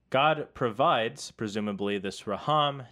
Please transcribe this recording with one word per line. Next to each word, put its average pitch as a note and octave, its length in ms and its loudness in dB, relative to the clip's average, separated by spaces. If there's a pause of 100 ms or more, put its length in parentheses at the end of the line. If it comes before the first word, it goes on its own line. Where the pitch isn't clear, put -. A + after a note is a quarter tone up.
(120)
God D3 420 2
provides, B2+ 800 0
presumably, G#2 680 -2
this F#2+ 300 -6
Raham C#3 640 0